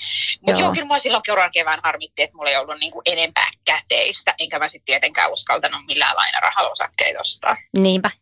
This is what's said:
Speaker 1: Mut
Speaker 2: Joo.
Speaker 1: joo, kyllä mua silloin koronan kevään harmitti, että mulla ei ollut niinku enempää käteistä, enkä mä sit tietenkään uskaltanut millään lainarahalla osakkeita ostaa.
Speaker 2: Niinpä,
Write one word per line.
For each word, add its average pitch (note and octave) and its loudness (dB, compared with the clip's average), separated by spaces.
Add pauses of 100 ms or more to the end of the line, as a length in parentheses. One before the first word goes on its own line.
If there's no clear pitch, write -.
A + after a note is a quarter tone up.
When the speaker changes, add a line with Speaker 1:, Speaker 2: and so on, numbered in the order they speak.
(400)
Speaker 1:
Mut F#3 2
Speaker 2:
Joo. - 4
Speaker 1:
joo, F#3 4
kyllä D4 -2
mua C#4+ 2
silloin A#3+ 0
koronan F#3+ 2
kevään D#3 0
harmitti, D3+ -4
että D3+ -4
mulla D3 0
ei C#3 4
ollut D3 -4
niinku D#3 -8
enempää - 0 (160)
käteistä, - 0
enkä D#3+ -6
mä D3+ -2
sit - -14
tietenkään B2+ 0
uskaltanut - -2
millään C#3 0
lainarahalla - 2
osakkeita - -2
ostaa. - -2 (220)
Speaker 2:
Niinpä, F#3+ 4 (120)